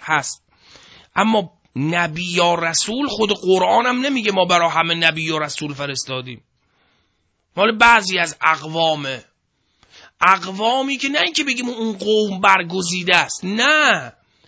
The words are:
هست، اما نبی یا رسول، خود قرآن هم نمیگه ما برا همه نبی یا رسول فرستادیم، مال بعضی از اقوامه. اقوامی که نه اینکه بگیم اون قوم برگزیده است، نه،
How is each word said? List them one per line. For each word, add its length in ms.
هست، 420
اما 420
نبی 560
یا 220
رسول، 540
خود 240
قرآن 540
هم 140
نمیگه 320
ما 120
برا 240
همه 260
نبی 280
یا 160
رسول 360
فرستادیم، 680
مال 220
بعضی 400
از 220
اقوامه. 840
اقوامی 760
که 120
نه 120
اینکه 240
بگیم 240
اون 300
قوم 420
برگزیده 760
است، 280
نه، 680